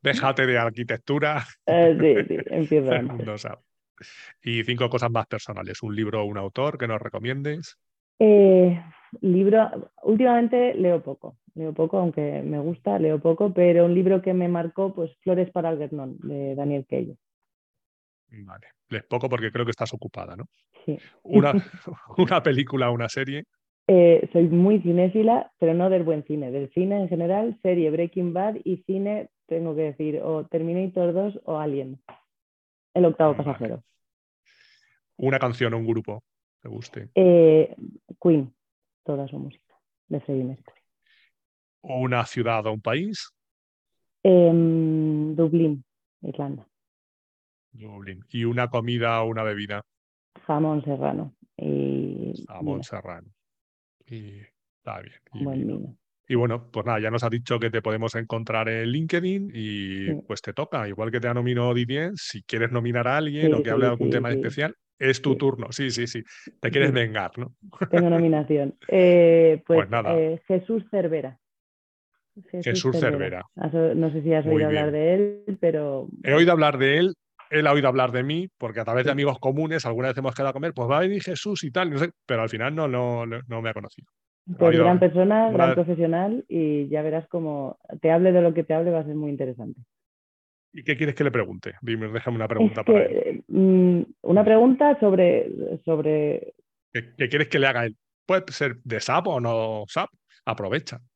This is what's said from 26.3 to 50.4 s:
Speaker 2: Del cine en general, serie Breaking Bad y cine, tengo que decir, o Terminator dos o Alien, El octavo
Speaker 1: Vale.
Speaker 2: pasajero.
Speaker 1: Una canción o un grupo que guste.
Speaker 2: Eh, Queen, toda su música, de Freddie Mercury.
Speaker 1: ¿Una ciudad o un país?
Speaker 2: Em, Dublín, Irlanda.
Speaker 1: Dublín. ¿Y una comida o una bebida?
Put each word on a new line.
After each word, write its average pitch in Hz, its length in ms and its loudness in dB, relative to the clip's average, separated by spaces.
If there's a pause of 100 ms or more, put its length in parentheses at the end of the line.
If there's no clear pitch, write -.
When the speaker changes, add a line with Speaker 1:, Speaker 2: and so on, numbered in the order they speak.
Speaker 2:
Del 139 200 -6
cine 196 300 -2
en 180 60 -4
general, 190 540 -2
serie 175 280 2
Breaking 170 420 -2
Bad 208 320 -4
y 180 200 -4
cine, 196 460 -6 (160)
tengo 165 280 -4
que 156 80 -2
decir, 151 400 -4
o 156 240 -4
Terminator 175 680 -2
dos 196 320 -4
o 156 140 -6
Alien, 135 420 -6 (960)
El 180 120 4
octavo 156 260 4
Speaker 1:
Vale. 139 120 -4
Speaker 2:
pasajero. 127 380 -6 (1300)
Speaker 1:
Una 131 240 0
canción 120 340 -2
o 117 40 -4
un 113 80 -4
grupo 113 360 -4 (400)
que 120 60 -16
guste. - 480 -16
Speaker 2:
Eh, 170 580 8 (480)
Queen, 151 320 2 (500)
toda 139 220 -6
su 139 120 -14
música, - 360 -18 (340)
de 147 120 -6
Freddie 135 240 -4
Mercury. - 360 -14 (1000)
Speaker 1:
¿Una 127 440 -2
ciudad 113 400 -2
o 110 60 -2
un 107 80 -8
país? 175 500 -6 (920)
Speaker 2:
Em, 160 1120 4
Dublín, 160 480 0 (400)
Irlanda. 139 440 -10 (1040)
Speaker 1:
Dublín. 101 580 -18
¿Y 117 140 -4
una 120 240 -2
comida 117 540 -2
o 113 60 -2
una 113 140 -6
bebida? 104 400 -6 (640)